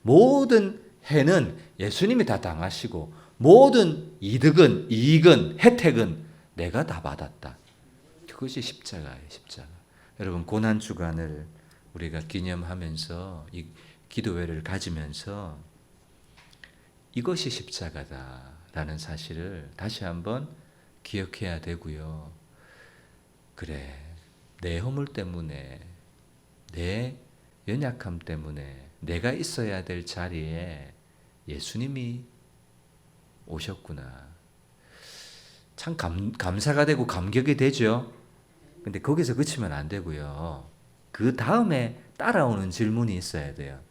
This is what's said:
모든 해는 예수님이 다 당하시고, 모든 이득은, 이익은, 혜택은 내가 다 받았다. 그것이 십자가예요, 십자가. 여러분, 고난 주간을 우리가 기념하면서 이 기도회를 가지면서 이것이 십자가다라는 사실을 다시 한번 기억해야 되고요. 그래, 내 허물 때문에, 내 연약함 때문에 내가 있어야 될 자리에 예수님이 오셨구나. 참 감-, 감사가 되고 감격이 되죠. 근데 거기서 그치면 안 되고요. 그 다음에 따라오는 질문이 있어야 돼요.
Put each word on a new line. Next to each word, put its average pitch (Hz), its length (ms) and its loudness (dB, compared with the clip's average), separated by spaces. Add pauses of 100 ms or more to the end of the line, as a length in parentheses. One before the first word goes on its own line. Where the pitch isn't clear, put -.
모든 226 800 8 (220)
해는 151 540 4 (200)
예수님이 196 460 2
다 107 160 0
당하시고, 82 720 -6 (240)
모든 196 840 10
이득은, 123 720 6
이익은, 143 720 6
혜택은 123 640 4 (300)
내가 87 320 -2
다 - 160 -10
받았다. 69 560 -12 (680)
그것이 131 360 -8
십자가예요, 69 680 -12
십자가. - 400 -20 (520)
여러분, 87 240 -4
고난 107 340 0
주간을 82 680 -6 (480)
우리가 82 260 -8
기념하면서 87 1300 -8
이 87 120 -14 (460)
기도회를 85 520 -4
가지면서 85 960 -8 (1600)
이것이 156 340 -4
십자가다라는 69 1500 -12
사실을 82 800 -12
다시 101 260 -8
한번 98 500 -8 (500)
기억해야 90 580 -8
되고요. 78 680 -12 (1200)
그래, 69 440 -14 (600)
내 85 180 -4
허물 135 280 -4
때문에, 80 720 -10 (920)
내 101 440 -6 (500)
연약함 120 520 -6
때문에 73 720 -12 (100)
내가 85 320 -4
있어야 101 540 -6
될 87 180 -8
자리에 82 880 -10 (560)
예수님이 120 800 -8 (1200)
오셨구나. 71 840 -12 (1500)
참 165 200 -8
감-, 92 360 -4
감사가 107 520 0
되고 143 220 2
감격이 117 500 0
되죠. 123 640 0 (600)
근데 98 180 -8
거기서 139 340 0
그치면 123 380 -2
안 73 160 -6
되고요. 76 800 -8 (440)
그 123 240 0
다음에 139 680 0 (140)
따라오는 120 540 0
질문이 110 460 0
있어야 76 380 -8
돼요. 69 260 -12 (100)